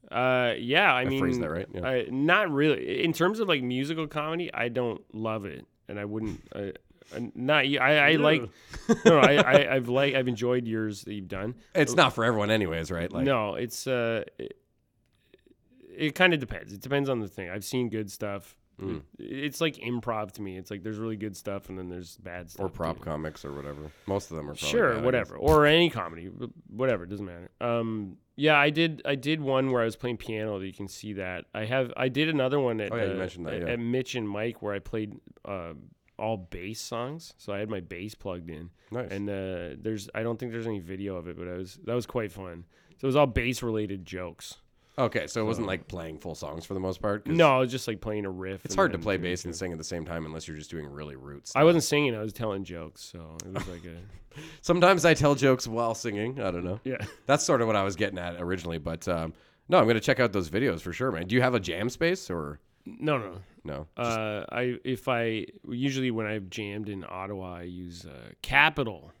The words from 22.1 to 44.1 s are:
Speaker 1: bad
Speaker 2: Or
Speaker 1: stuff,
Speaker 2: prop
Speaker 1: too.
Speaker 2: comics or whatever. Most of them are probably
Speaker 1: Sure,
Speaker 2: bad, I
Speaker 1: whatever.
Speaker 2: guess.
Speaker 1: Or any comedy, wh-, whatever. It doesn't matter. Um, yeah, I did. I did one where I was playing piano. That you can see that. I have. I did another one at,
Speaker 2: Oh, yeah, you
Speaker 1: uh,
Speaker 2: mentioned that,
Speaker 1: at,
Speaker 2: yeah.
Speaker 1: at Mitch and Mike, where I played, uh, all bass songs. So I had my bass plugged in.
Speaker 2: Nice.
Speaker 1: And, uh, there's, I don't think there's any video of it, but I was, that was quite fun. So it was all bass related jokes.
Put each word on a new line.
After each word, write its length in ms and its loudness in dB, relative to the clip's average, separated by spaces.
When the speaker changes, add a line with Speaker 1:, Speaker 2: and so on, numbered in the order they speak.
Speaker 1:
bad 280 -12
Speaker 2:
Or 40 -18
Speaker 1:
stuff, 240 -6
Speaker 2:
prop 240 -4
Speaker 1:
too. 60 -16
Speaker 2:
comics 400 -6
or 80 -8
whatever. 380 -10
Most 240 -2
of 60 -8
them 120 -8
are 60 -10
probably 160 -6
Speaker 1:
Sure, 240 4
Speaker 2:
bad, 80 -2
I 20 -4
Speaker 1:
whatever. 340 2
Speaker 2:
guess. 100 2
Speaker 1:
Or 180 8
any 240 6
comedy, 360 -8
wh-, 460 -12
whatever. 320 0
It 60 -12
doesn't 160 -8
matter. 240 -14
Um, 580 -2
yeah, 200 4
I 140 6
did. 340 0
I 120 0
did 240 -2
one 320 2
where 100 2
I 20 4
was 120 -2
playing 220 -4
piano. 420 -4
That 60 -6
you 60 -8
can 140 -10
see 280 -10
that. 400 -6
I 100 -2
have. 320 0
I 120 0
did 200 0
another 320 2
one 200 0
at, 120 -2
Speaker 2:
Oh, 40 -2
yeah, 100 0
you 60 -2
Speaker 1:
uh, 40 -4
Speaker 2:
mentioned 300 -6
that, 80 -4
Speaker 1:
at, 80 -4
Speaker 2:
yeah. 100 -2
Speaker 1:
at 80 -2
Mitch 340 -2
and 140 -4
Mike, 340 -4
where 120 -4
I 40 -4
played, 360 -6
uh, 280 -8
all 200 -2
bass 440 -10
songs. 580 -8
So 140 -10
I 60 -4
had 100 -4
my 120 -4
bass 340 -10
plugged 360 -8
in. 200 -12
Speaker 2:
Nice. 180 -6
Speaker 1:
And, 180 -4
uh, 520 -6
there's, 340 -6
I 80 -4
don't 160 -2
think 140 -6
there's 140 -6
any 140 -4
video 360 -6
of 120 -8
it, 80 -10
but 120 -10
I 60 -8
was, 300 -10
that 100 -4
was 120 -2
quite 260 -4
fun. 320 -12
So 60 -14
it 40 2
was 80 2
all 100 6
bass 360 -2
related 420 -2
jokes. 520 -12